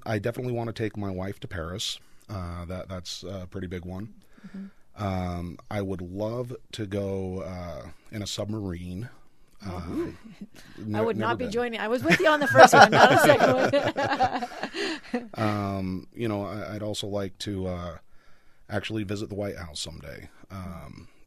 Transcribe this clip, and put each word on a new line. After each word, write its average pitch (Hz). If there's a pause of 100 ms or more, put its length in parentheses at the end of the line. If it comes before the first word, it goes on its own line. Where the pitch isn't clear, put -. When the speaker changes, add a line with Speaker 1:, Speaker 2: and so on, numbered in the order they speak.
Speaker 1:
I 110
definitely 123
wanna 117
take 107
my 101
wife 95
to -
Paris. 90 (300)
Uh, 87
that, 90
that's 92
a 90
pretty 95
big 87
one. 95 (340)
Speaker 2:
Mm-hmm. -
Speaker 1:
Um, 90 (120)
I 104
would 95
love 110 (180)
to 110
go, 95
uh, 87 (220)
in 107
a 95
submarine. 98 (560)
Speaker 2:
Oh. 180
Speaker 1:
Um, 196 (100)
Speaker 2:
<laughs> 202
I -
Speaker 1:
ne-, 214
Speaker 2:
would 226
Speaker 1:
never 214
Speaker 2:
not -
be 247
Speaker 1:
been. 208
Speaker 2:
joining. 233
I 214
was 240
with 311
you 208
on 202
the -
first -
one, 247
not 156
the 294
second 294
one. 269
<laughs> - (760)
Speaker 1:
Um, 98
you 117
know, 101
I, 98
I'd 104
also 104
like 101
to, 95
uh, 87 (720)
actually 107
visit 101
the 101
White 101
House 80
someday. 71 (200)
Um, 90 (200)